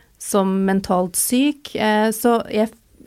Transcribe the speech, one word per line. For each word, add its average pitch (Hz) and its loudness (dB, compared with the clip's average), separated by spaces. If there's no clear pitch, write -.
som 190 0
mentalt 190 0
syk. 285 -2
Eh, 214 2
så 233 0
jeg, 220 0